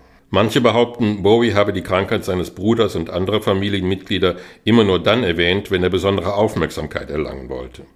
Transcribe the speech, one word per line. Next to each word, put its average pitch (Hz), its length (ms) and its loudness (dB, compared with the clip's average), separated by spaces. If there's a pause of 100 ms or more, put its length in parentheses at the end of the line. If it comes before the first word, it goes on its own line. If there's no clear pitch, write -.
(320)
Manche 107 280 2
behaupten, 113 600 2
Bowie 110 320 4
habe 104 180 2
die 95 120 -4
Krankheit 98 420 -2
seines 90 240 -2
Bruders 107 460 0
und 82 160 -6
anderer 95 300 -2
Familienmitglieder 95 960 -2 (300)
immer 113 180 6
nur 92 180 2
dann 113 220 2
erwähnt, 87 460 0
wenn 92 140 0
er 90 80 2
besondere 95 420 0
Aufmerksamkeit 80 800 -2
erlangen 67 360 -6
wollte. 64 360 -12 (120)